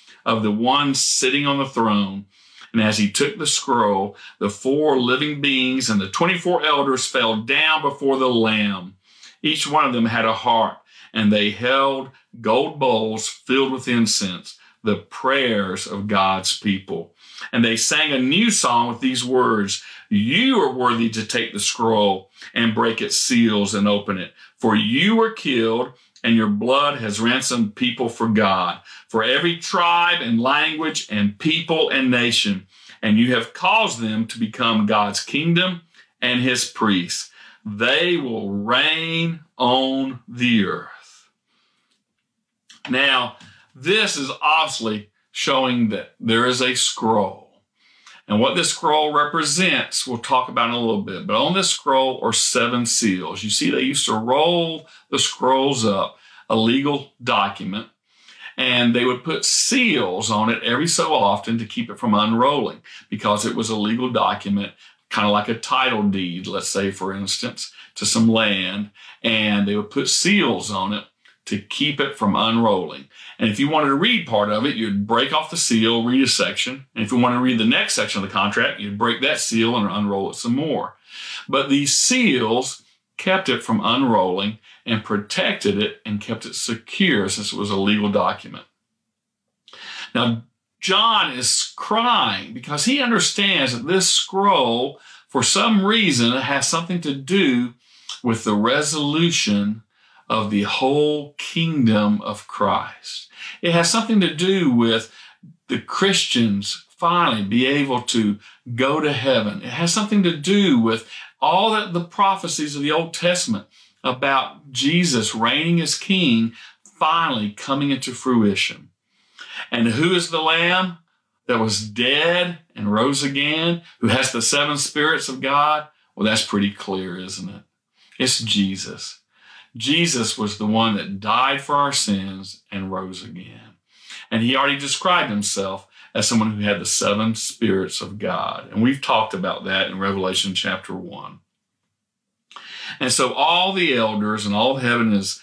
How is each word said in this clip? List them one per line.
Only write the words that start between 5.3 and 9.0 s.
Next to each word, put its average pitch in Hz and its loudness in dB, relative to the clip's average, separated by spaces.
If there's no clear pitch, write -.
beings 131 0
and 104 2
the 95 -6
twenty-four 175 0
elders 139 0
fell 113 0
down 147 0
before 135 0
the 131 2
Lamb. 104 0